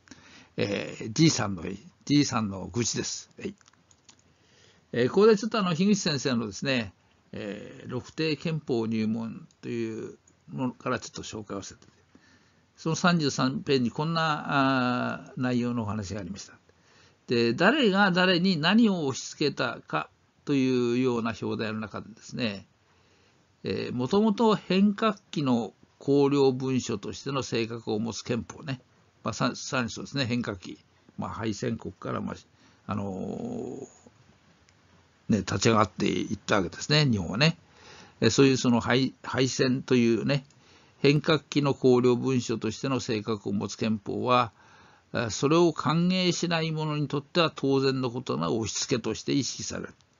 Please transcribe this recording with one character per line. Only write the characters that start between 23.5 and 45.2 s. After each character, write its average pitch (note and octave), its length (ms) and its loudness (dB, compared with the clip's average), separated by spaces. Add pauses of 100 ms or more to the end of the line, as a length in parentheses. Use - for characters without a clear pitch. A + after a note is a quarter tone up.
え A2+ 260 -4
ー、 - 20 -6
も B2 160 -2
と G3+ 120 2
も A3 120 4
と A3 220 2
変 G3 400 2
革 G#3+ 220 -2 (140)
期 - 120 -2
の A#2+ 300 0 (280)
綱 C#3 280 4
領 C#3 240 6
文 C3 280 0
書 A#2 180 -2
と G#2 140 -10
し - 100 -12
て C#3 100 -6
の C3+ 100 -2
性 A#2 240 -2
格 A#2 260 -6
を G#2+ 60 0
持 A2+ 140 -4
つ - 100 -10
憲 A2+ 260 -4
法 - 140 -16
ね。 C3 180 -8 (440)
ま - 60 -4
あ、 - 20 -2
さ-、 C3 240 -2
さ - 220 -6
ら B2+ 40 0
に A2 80 -6
そ - 120 -10
う - 20 -10
で - 60 -14
す C3+ 60 -6
ね、 C3+ 100 -2
変 A#2+ 160 -2
革 A2 160 -6
期。 - 200 -14 (400)
ま G#2 100 -6
あ、 - 20 -10
敗 G#2+ 240 -4
戦 A#2 240 -4
国 - 160 -12
か - 180 -10
ら、 A2 80 -4
ま F#2+ 140 -6
あ、 - 20 -14 (500)
あ G#2+ 80 -6
の G2+ 160 -4
ー、 - 760 -8 (1400)
ね、 A2+ 80 4
立 F#2+ 220 -4
ち - 100 -8
上 A2+ 60 4
が G#2+ 60 6
っ G#2 80 -2
て G2+ 160 -4
い F#2 280 -2
っ - 40 -6
た - 180 -2
わ G2 60 2
け E2+ 60 -4
で - 120 -14
す - 120 -4
ね、 D3+ 140 4
日 A#2+ 100 2
本 F2 140 -4
は F#2+ 80 -4
ね。 D#3 180 2 (640)
え A2+ 60 4
ー、 A2+ 40 6
そ C#3 140 6
う - 20 8
い C3+ 60 6
う C3 60 2
そ B2+ 100 0
の A#2+ 120 4
敗-、 B2 340 0 (100)
敗 B2+ 240 0
戦 C3 340 0
と C3 140 2
い A#2 180 4
う G#2+ 120 0
ね、 C#3+ 180 0 (540)
変 C#3+ 220 4
革 D#3+ 200 2
期 - 200 -2
の C#3 140 2
綱 B2+ 260 6
領 B2 160 6
文 B2+ 240 0
書 A#2 180 -2
と A2 120 -2
し A2 100 -6
て C3+ 80 -4
の C3 120 0
性 A2 220 -2
格 A2 260 -4
を G#2+ 40 -2
持 G#2 160 -2
つ - 80 -12
憲 A2 280 -2
法 G#2 200 -4
は、 B2 280 2 (600)
え - 60 -4
ー、 A2+ 120 -2